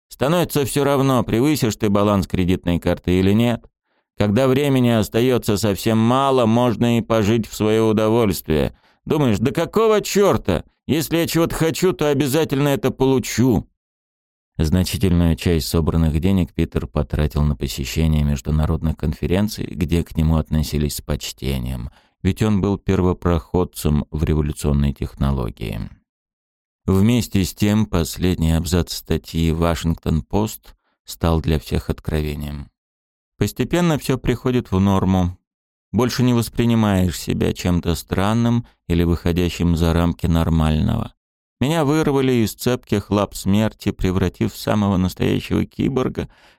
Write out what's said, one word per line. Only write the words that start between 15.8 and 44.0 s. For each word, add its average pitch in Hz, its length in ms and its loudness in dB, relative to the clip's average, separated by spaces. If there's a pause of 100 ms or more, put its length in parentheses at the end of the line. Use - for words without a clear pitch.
денег 92 340 0
Питер - 340 -4
потратил 76 560 -2
на 73 120 0
посещение 76 680 -2
международных 76 760 -2
конференций, 87 680 -4
где 85 380 -2
к - 140 -8
нему 80 200 2
относились 73 580 -2
с - 60 -10
почтением, 65 880 -6 (320)
ведь 92 180 -2
он 107 200 2
был 98 160 0
первопроходцем 87 1300 0
в 78 120 -4
революционной 73 680 0
технологии. 55 960 -6 (960)
Вместе 101 580 2
с - 100 -4
тем, 104 320 0
последний 82 680 -2
абзац 82 420 0
статьи 82 580 -4
"Вашингтон-Пост" 82 1200 -4 (300)
стал 82 340 -2
для 78 200 -2
всех - 320 -6
откровением. 73 800 -6 (680)
Постепенно 156 600 0
всё 131 200 -2
приходит 123 540 -2
в 95 80 2
норму. 95 580 2 (540)
Больше 123 320 0
не 123 100 2
воспринимаешь 110 840 0
себя 90 340 -2
чем-то 87 420 -2
странным 117 720 0 (220)
или 85 160 2
выходящим 85 720 0
за 82 180 2
рамки 82 320 0
нормального. 80 880 0 (460)
Меня 151 260 0
вырвали 135 580 2
из 101 120 -4
цепких - 560 -2
лап 101 240 0
смерти, 104 560 -2
превратив 95 640 -2